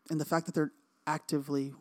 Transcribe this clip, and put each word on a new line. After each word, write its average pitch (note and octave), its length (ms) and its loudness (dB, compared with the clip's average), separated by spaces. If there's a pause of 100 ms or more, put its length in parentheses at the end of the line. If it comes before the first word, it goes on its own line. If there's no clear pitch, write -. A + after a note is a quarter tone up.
(100)
And D#3 100 0
the D3+ 40 -2
fact E3 220 2
that E3+ 80 -4
they're D3+ 180 2 (360)
actively C#3+ 720 -2